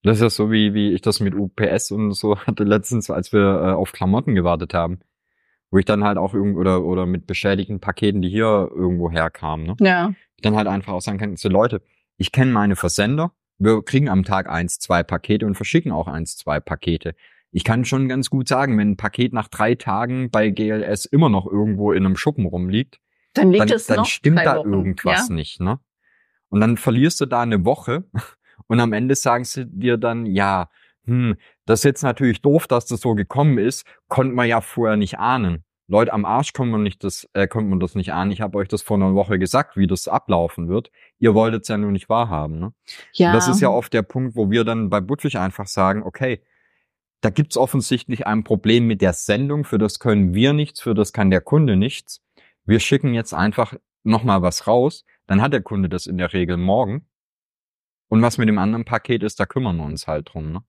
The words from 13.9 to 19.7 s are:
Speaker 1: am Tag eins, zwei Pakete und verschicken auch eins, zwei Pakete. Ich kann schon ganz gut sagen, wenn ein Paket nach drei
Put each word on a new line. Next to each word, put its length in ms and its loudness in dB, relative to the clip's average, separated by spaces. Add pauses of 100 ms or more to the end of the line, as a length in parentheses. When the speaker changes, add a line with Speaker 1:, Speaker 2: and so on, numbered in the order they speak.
Speaker 1:
am 160 2
Tag 260 -2
eins, 300 -4
zwei 240 0
Pakete 420 -2
und 100 0
verschicken 360 0
auch 160 -4
eins, 300 -8
zwei 240 -4
Pakete. 540 -6 (360)
Ich 120 -4
kann 220 0
schon 220 0
ganz 220 -4
gut 180 -2
sagen, 300 0
wenn 140 2
ein 60 -2
Paket 360 -2
nach 140 -4
drei 260 0